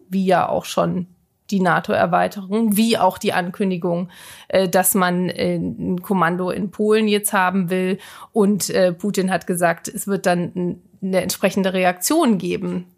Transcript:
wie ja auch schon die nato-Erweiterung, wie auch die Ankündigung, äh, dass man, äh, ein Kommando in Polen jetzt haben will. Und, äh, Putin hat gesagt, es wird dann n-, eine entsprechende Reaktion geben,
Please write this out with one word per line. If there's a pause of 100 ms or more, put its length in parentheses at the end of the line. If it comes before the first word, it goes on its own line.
wie
ja
auch
schon (420)
die
nato-Erweiterung,
wie
auch
die
Ankündigung, (400)
äh,
dass
man,
äh,
ein
Kommando
in
Polen
jetzt
haben
will. (340)
Und,
äh,
Putin
hat
gesagt,
es
wird
dann
n-, (200)
eine
entsprechende
Reaktion
geben, (120)